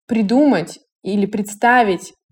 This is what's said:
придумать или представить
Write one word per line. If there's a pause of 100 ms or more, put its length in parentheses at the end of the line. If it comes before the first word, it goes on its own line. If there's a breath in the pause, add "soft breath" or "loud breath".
придумать (240)
или
представить (180)